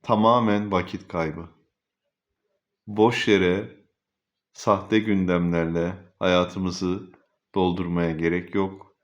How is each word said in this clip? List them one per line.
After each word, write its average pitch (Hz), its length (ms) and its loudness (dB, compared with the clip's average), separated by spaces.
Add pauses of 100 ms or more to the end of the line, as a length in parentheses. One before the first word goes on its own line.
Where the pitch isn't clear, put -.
Tamamen 107 680 2
vakit 92 360 -4
kaybı. 82 400 -6 (1400)
Boş 107 420 2
yere 95 480 2 (760)
sahte 104 460 0
gündemlerle 87 1200 -2
hayatımızı 92 960 -2 (420)
doldurmaya 87 560 -2
gerek 82 440 -4
yok. 95 500 -6